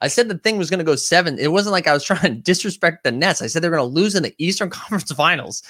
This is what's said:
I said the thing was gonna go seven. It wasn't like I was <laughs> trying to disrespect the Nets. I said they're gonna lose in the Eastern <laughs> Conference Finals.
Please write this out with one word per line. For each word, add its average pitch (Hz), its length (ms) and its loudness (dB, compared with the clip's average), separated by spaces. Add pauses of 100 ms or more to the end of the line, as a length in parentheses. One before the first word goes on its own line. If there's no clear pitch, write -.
I 135 80 -2
said 240 200 2
the 185 100 -4
thing 220 180 0
was 165 140 -2
gonna 180 140 -2
go 151 120 4
seven. 165 420 0
It 151 140 0
wasn't 202 200 2
like 180 140 0
I 151 60 4
was 143 120 0
<laughs> - 0 -
trying 143 180 0
to 175 80 2
disrespect 170 760 0
the 123 80 2
Nets. 165 300 0
I - 40 -6
said 160 160 -2
they're 170 80 0
gonna 156 140 0
lose 180 300 0
in 175 80 2
the 120 160 -4
Eastern 180 320 -2
<laughs> - 0 -
Conference - 420 -6
Finals. 147 580 -2